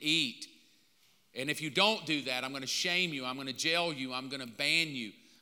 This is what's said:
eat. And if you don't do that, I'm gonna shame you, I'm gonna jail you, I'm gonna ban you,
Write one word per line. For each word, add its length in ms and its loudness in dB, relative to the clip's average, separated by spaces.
eat. 460 2
And 120 -4
if 140 -2
you 80 -4
don't 380 4
do 160 0
that, 200 -2
I'm 80 -4
gonna 140 -6
shame 480 0
you, 100 -4
I'm 140 -4
gonna 160 -6
jail 400 2
you, 200 -4
I'm 160 -6
gonna 180 -8
ban 400 2
you, 240 -6